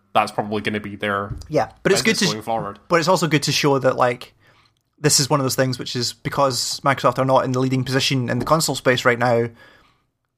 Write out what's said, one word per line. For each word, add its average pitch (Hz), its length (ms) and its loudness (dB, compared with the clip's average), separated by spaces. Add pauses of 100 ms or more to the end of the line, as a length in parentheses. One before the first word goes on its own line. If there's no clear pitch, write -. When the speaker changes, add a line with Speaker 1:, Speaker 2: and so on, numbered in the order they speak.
(140)
Speaker 1:
that's 104 180 2
probably 107 300 -4
gonna 107 180 -4
be 104 160 -10
their 101 400 -4 (120)
Speaker 2:
Yeah, 143 220 0 (140)
but 185 80 2
it's 196 100 2
good 220 100 2
Speaker 1:
business 220 80 0
Speaker 2:
to 214 60 2
sh- 165 120 0
Speaker 1:
going 110 60 -12
forward. 107 440 -6
Speaker 2:
but 170 120 2
it's 156 100 0
also 180 180 2
good 147 160 2
to - 80 -2
show 139 260 2
that, 131 200 2
like, 123 360 -2 (680)
this 147 200 2
is 139 100 -2
one 151 100 2
of 139 40 0
those 127 120 0
things 131 220 0
which - 180 -10
is 120 180 -4
because - 680 -2
Microsoft 135 360 2
are 131 60 2
not 131 200 4
in 135 60 -2
the 127 80 0
leading 131 240 0
position 131 460 -2
in 120 100 -2
the - 60 -4
console 156 280 0
space 123 320 0
right 120 140 2
now, 120 280 2 (920)